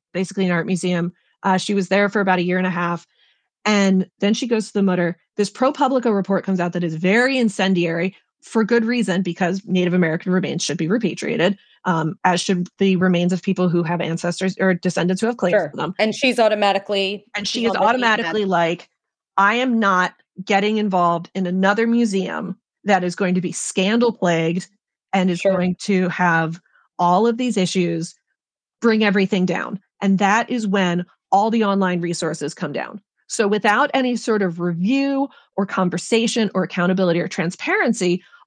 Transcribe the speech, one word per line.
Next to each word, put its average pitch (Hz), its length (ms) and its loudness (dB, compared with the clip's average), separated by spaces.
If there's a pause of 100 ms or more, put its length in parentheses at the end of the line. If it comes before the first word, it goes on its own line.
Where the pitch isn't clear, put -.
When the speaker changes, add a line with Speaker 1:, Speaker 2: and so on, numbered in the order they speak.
(120)
Speaker 1:
basically 185 340 -4
an 180 60 2
art 170 140 0
museum. 175 480 -2 (300)
Uh, 190 140 2
she 202 180 -2
was 190 140 -2
there 202 200 2
for 208 100 -2
about 190 200 2
a 175 40 0
year 180 140 0
and 185 80 0
a 185 60 -2
half. 175 340 -4 (580)
And 196 460 2 (120)
then 202 120 2
she 240 140 -4
goes 220 200 -2
to - 60 -16
the 208 80 0
Mutter. 175 380 0 (180)
This 208 140 -2
ProPublica 262 600 0
report 196 340 0
comes 190 140 0
out 175 140 -2
that 175 100 -2
is 160 120 -2
very 220 420 2
incendiary 190 760 0 (260)
for - 220 -2
good 233 200 2
reason, 214 380 0
because 185 440 -2
Native 180 280 0
American 170 380 0
remains 180 320 -2
should 147 160 -4
be 160 80 -2
repatriated, 185 720 -2 (260)
um, 160 380 0
as 175 180 2
should 180 260 -2 (120)
the 196 160 2
remains 175 360 2
of 180 120 -4
people 185 260 0
who 170 140 0
have 165 180 -2
ancestors 175 580 -4
or 190 140 2
descendants 180 480 -2
who 220 60 0
have 240 100 -4
claims 190 220 2
Speaker 2:
Sure. 156 100 -2
Speaker 1:
to - 80 -12
them. 156 220 -6
Speaker 2:
And 214 160 0
she's 240 240 0
automatically, 202 840 0 (120)
Speaker 1:
And 202 120 -6
Speaker 2:
she's 240 140 -4
Speaker 1:
she 226 40 0
is 226 100 0
Speaker 2:
on - 60 -2
the - 60 4
Speaker 1:
automatically 214 540 0
Speaker 2:
defense. 196 80 -2
Speaker 1:
like, 170 400 0 (480)
"I 196 180 4
am 247 220 0
not 190 380 2 (280)
getting 208 340 0
involved 180 580 0
in 190 100 -2
another 190 400 2
museum 202 720 -2 (260)
that 190 200 2
is 180 120 -4
going 185 200 0
to 185 60 0
be 170 100 -4
scandal 220 600 0
plagued 170 540 -2 (480)
and 190 160 2
is 170 120 -2
Speaker 2:
Sure. 196 100 2
Speaker 1:
going 180 300 0
to 185 280 0
have 165 500 0 (380)
all 180 300 4
of 233 100 0
these 247 200 -2
issues, 175 580 -2 (680)
bring 220 220 2
everything 196 420 2
down." 185 340 -4 (220)
And 196 160 4
that 208 320 2
is 240 160 -2
when 180 400 0 (260)
all 208 200 4
the 220 120 2
online 190 380 0
resources 165 540 -6
come - 160 -6
down. - 280 -8 (280)
So 214 200 0
without 214 460 2
any 254 240 0
sort 220 240 -2
of 175 180 -2
review 269 720 0 (260)
or 196 100 -2
conversation 196 880 0
or 190 100 0
accountability 180 580 0
or 185 80 -6
transparency, 190 920 -2 (260)